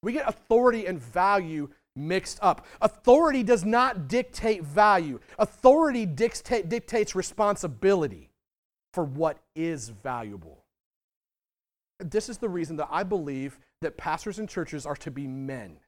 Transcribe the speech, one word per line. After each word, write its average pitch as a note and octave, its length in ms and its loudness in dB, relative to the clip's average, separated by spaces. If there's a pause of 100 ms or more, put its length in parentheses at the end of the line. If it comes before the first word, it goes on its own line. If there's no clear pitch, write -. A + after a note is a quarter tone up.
We A3 80 -4
get C#4 160 -2
authority A#3 580 2
and F3+ 140 -4
value D#3+ 680 0 (280)
mixed E3 440 -4
up. F3+ 240 2 (160)
Authority C4+ 600 4
does G#3 220 2
not A3 420 0
dictate A3 560 -2
value. E3 560 4 (180)
Authority C4 720 4
dicta-, G#3+ 560 -2
dictates G#3+ 540 -2
responsibility F3+ 1080 0 (680)
for F3 100 -2
what D3 340 -2 (160)
is D#3 360 -6
valuable. G2+ 720 -10 (1400)
This F#3+ 300 -4
is A3 80 -12
the A#3 100 -4
reason E3 280 -6
that D3 140 -6
I E3 120 -2
believe C#3+ 560 -6 (240)
that D#3 160 -6
pastors E3+ 400 -6
and G#3+ 100 -8
churches D3+ 380 -8
are C#3+ 100 -6
to - 140 -12
be C#3 160 -10
men C3 600 -10